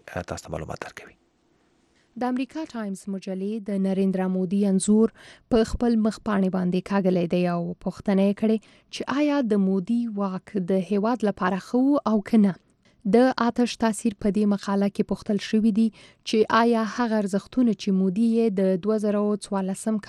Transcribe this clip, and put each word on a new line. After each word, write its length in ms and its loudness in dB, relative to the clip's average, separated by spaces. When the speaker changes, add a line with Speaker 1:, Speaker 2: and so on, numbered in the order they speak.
Speaker 1:
اه، 60 -6
تاسو 220 -12
ته 120 -12
معلومات 320 -10
درکوي. 280 -20
Speaker 2:
د 80 -6
امریکا 460 -4
ټایمز 380 -8
مجلې 580 -8
د 160 -4
نریندرا 460 0
مودي 300 0
انځور 420 4
په 220 4
خپل 240 0
مخ 200 0
پاڼې 260 2
باندې 340 0
کاږلی 460 2
دی 160 2
او 100 -4
پوښتنه 440 0
یې 120 0
کړې 180 2
چې 80 -10
آیا 180 2
د 140 4
مودي 320 0
واک 380 -6
د 180 2
هیواد 400 0
لپاره 380 -2
ښه 180 0
و 180 2
او 40 2
که 160 6
نه. 80 0
د 260 4
آتش 400 0
تاثیر 400 -2
په 100 0
دې 100 2
مقاله 340 -2
کې 240 -2
پوښتل 340 -4
شوي 320 2
دي 80 4
چې 380 -4
آیا 200 2
هغه 260 0
ارزښتونه 600 0
چې 60 -2
مودي 340 2
یې 240 2
د 300 2
دوه 180 0
زره 160 0
څوارلسم 640 -4